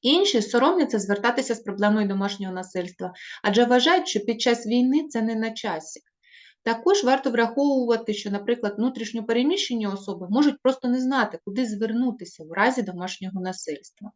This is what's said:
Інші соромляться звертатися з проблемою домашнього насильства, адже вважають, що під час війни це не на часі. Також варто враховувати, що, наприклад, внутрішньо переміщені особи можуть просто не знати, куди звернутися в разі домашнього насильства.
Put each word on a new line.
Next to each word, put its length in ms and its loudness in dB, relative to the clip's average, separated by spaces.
Інші 400 4
соромляться 560 2
звертатися 560 -2
з 60 -8
проблемою 480 0
домашнього 460 -4
насильства, 580 -8
адже 220 4
вважають, 440 4
що 120 -2
під 200 -4
час 260 0
війни 420 2
це 140 -2
не 120 0
на 160 -2
часі. 500 -8
Також 420 2
варто 260 2
враховувати, 840 2
що, 160 -8
наприклад, 480 -2
внутрішньо 460 -4
переміщені 640 0
особи 440 -6
можуть 320 2
просто 260 0
не 120 0
знати, 440 0
куди 220 -2
звернутися 800 -4
в 80 -14
разі 300 2
домашнього 580 -8
насильства. 760 -10